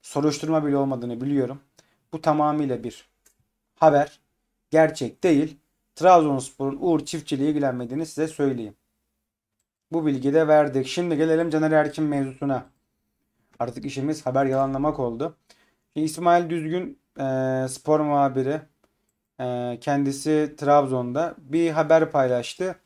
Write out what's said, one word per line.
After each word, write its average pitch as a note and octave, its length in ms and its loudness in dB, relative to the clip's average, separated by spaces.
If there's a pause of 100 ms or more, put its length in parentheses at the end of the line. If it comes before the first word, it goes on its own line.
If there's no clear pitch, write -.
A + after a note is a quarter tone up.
Soruşturma D3+ 640 -2
bile C#3+ 120 0
olmadığını B2 440 -4
biliyorum. C#3 380 -2 (540)
Bu D#3+ 80 -10
tamamıyla D3+ 640 0
bir - 260 -14 (640)
haber. D3 440 2 (520)
Gerçek D#3 520 0
değil. D#3 340 2 (380)
Trabzonspor'un C#3+ 880 2
Uğur D#3+ 240 0
Çiftçi D3+ 300 -6
ile C#3 140 0
ilgilenmediğini C3+ 560 -4
size D#3 220 -4
söyleyeyim. B2 480 -4 (1160)
Bu D#3+ 140 -2
bilgiyi C#3 280 0
de D#3+ 140 4
verdik. C#3+ 400 4
Şimdi F3 300 -2
gelelim D#3+ 320 2
Caner D#3 220 2
Erkin D3+ 320 2
mevzusuna. C#3 600 -4 (960)
Artık A#2+ 260 -8
işimiz C#3+ 400 -6
haber C3+ 200 0
yalanlamak C3+ 540 -2
oldu. B2 360 -6 (580)
Şimdi D3+ 120 -2
İsmail E3+ 440 2
Düzgün, E3+ 500 -6 (200)
e, C#3 40 -4 (460)
spor D3+ 300 0
muhabiri, C#3+ 600 0 (800)
e, B2 420 -6
kendisi C#3+ 760 -2
Trabzon'da C#3 800 0
bir D#3+ 340 -2
haber D#3+ 400 2
paylaştı. C3+ 640 -2 (100)